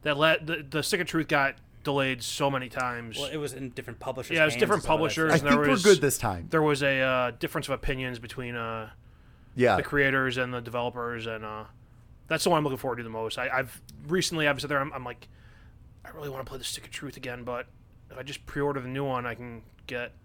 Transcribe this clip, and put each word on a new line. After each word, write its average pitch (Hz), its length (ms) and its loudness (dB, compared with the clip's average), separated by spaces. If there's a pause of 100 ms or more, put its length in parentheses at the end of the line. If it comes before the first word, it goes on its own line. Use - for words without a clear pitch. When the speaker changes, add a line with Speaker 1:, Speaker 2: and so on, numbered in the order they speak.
Speaker 1:
That 147 160 0
le-, 160 200 6
the, 156 300 -6
the 147 140 0
Stick 175 180 0
of 175 60 -2
Truth 165 220 -2
got 139 260 2 (280)
delayed 131 400 0
so - 280 0
many 127 180 -4
times. 120 500 -6
Speaker 2:
Well, 139 120 -6
it 156 80 -6
was 139 160 -6
in 135 160 -8
different 123 300 -12
publishers' 131 360 -4
Speaker 1:
Yeah, 160 60 6
it 156 40 8
was 147 80 2
Speaker 2:
hands 120 60 -2
Speaker 1:
different 185 200 4
Speaker 2:
and - 40 -12
stuff - 60 -2
like 160 240 2
that, - 20 -2
Speaker 1:
publishers, 160 140 2
Speaker 2:
so - 20 6
Speaker 3:
I - 40 -
Speaker 1:
and - 40 6
Speaker 3:
think 143 120 2
Speaker 1:
there - 80 6
Speaker 3:
we're - 100 4
Speaker 1:
was, 214 120 2
Speaker 3:
good 190 200 10
this 135 160 2
time. 92 320 -2
Speaker 1:
there 160 120 4
was 147 200 2
a, 135 180 4
uh, 127 380 2
difference 160 300 -4
of 139 40 0
opinions 127 460 -2
between, 120 360 -8
uh, 113 360 -6 (680)
Speaker 3:
Yeah. 120 200 6
Speaker 1:
the - 60 2
creators 135 540 2
and 123 160 -2
the 123 80 -4
developers, 120 680 -4
and, 110 160 -8
uh, 107 220 -10 (640)
that's 160 180 -2
the 185 60 4
one 165 80 6
I'm 151 60 2
looking 131 120 0
forward 120 200 -4
to 120 60 -10
the 117 60 -10
most. 113 300 -4
I, 127 100 -2
I've 131 320 -2 (280)
recently, 160 380 2
I've 139 140 2
sat 143 80 -6
there, 143 100 2
I'm, 139 140 -2
I'm 131 120 -8
like, 120 220 -12 (800)
"I - 60 -16
really 151 180 -10
wanna 131 160 -8
play 135 140 -12
the 120 60 -12
Stick - 200 -8
of - 60 -18
Truth - 260 -12
again, 123 280 -8
but 123 220 -6 (440)
if - 80 -14
I 127 60 -10
just 139 200 -10
pre-order 143 360 0
the 127 80 -8
new 135 160 -4
one, 127 200 -2
I 120 120 -4
can 117 260 -12 (240)
get 120 260 -6 (120)